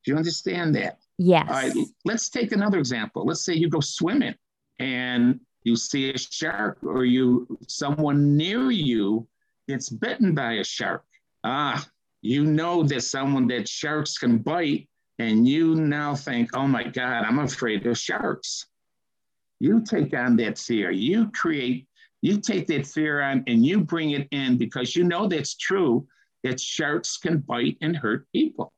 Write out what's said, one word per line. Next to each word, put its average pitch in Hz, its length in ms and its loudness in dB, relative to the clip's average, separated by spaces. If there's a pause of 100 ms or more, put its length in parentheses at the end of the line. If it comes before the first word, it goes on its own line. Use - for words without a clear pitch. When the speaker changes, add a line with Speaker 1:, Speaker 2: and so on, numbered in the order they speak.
Speaker 1:
Do 135 80 0
you 151 40 2
understand 170 600 0
that? 95 220 -4 (200)
Speaker 2:
Yes. 175 300 4
Speaker 1:
All 127 60 -4
right, 131 200 -2 (300)
let's 220 260 -2
take 247 220 -4
another 202 260 2
example. 117 480 -4
Let's 165 180 -2
say 175 100 -2
you 165 140 2
go 156 120 0
swimming 165 540 -2 (440)
and 127 640 0 (240)
you 117 120 4
see 135 380 -2
a 131 40 -6
shark 107 640 -4
or 127 220 -2
you, 123 540 4 (100)
someone 143 680 2
near 214 340 2
you 113 560 0 (420)
gets 131 220 -6
bitten 190 440 0
by 120 200 0
a 98 100 -2
shark. - 400 -6 (400)
Ah, 139 420 -2 (360)
you 135 220 2
know 160 400 2
that 139 180 0
someone 139 460 0
that 117 200 -4
sharks 151 480 -4
can 120 220 2
bite, 156 500 -2 (300)
and 113 280 4
you 160 280 4
now 147 400 0
think, 120 420 -2
"Oh 135 100 0
my 123 180 2
God, 123 400 -4
I'm 120 140 2
afraid 120 480 -2
of 120 120 0
sharks." - 680 -6 (920)
You 214 240 4
take 180 320 -2
on 123 220 2
that 110 220 0
fear. 101 320 -2
You 175 420 0
create, 131 540 -2 (360)
you 202 180 2
take 190 280 -2
that 143 180 0
fear 151 340 -2
on 135 260 0
and 117 180 6
you 190 160 4
bring 160 320 0
it 139 180 -4
in 135 260 0
because 123 400 -2
you 180 80 4
know 175 240 2
that's 151 260 -4
true, 175 520 0 (360)
that 131 160 -4
sharks - 600 -4
can 165 200 0
bite 127 440 -2
and 165 120 0
hurt 127 380 -2
people. - 460 -2